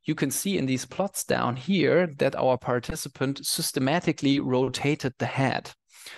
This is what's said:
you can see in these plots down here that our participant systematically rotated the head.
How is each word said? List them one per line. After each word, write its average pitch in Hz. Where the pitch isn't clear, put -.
you 156
can 151
see 190
in 139
these 131
plots -
down 120
here 151
that 139
our 127
participant 135
systematically 143
rotated 131
the 120
head. -